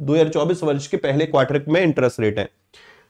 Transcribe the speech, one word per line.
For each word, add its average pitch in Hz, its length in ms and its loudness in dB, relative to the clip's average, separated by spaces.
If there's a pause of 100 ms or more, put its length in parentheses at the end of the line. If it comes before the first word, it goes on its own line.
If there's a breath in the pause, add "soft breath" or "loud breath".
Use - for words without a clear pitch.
दो 143 120 -2
हज़ार 156 160 4
चौबीस 165 340 -2
वर्ष 143 240 -2
के - 100 -2
पहले 151 280 0
क्वार्टर 143 420 0
में 165 140 2
इंटरेस्ट 139 380 0
रेट 107 200 0
है। 98 100 -6 (600 soft breath)